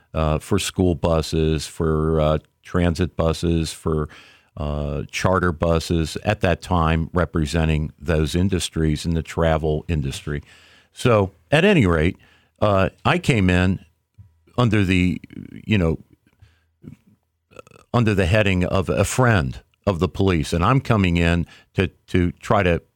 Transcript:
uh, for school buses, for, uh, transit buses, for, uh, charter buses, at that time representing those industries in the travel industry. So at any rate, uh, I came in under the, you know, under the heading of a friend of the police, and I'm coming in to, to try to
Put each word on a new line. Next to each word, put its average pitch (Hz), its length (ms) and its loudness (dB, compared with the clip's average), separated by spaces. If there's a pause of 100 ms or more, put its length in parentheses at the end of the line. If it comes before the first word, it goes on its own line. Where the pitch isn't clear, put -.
(140)
uh, 78 260 0
for 98 200 -2
school 90 360 0
buses, 80 720 -2
for, 80 520 -2
uh, 76 200 2 (260)
transit 87 500 -2
buses, 82 560 -2
for, 78 380 -4 (480)
uh, 73 540 -6
charter 90 420 0
buses, 82 720 0
at 107 160 -2
that 85 200 0
time 80 520 0
representing 78 840 -2
those 78 380 -2
industries 82 720 -2
in 85 80 -2
the 80 100 -2
travel 78 640 -2
industry. 73 560 -6 (480)
So 104 400 2 (200)
at 156 120 2
any 185 220 4
rate, 85 320 2 (420)
uh, 98 300 2 (160)
I 156 140 0
came 107 300 2
in 90 300 2 (800)
under 107 260 2
the, 90 380 2 (440)
you 107 120 0
know, 82 220 0 (1900)
under 110 200 2
the 95 120 2
heading 95 400 2
of 90 240 -2
a 95 160 0
friend 98 560 0 (260)
of 95 120 0
the 78 100 0
police, 90 420 0
and 85 140 0
I'm 131 160 2
coming 95 360 2
in 85 280 2 (300)
to, 92 120 0 (200)
to 90 260 0
try 101 300 0
to 85 180 0 (140)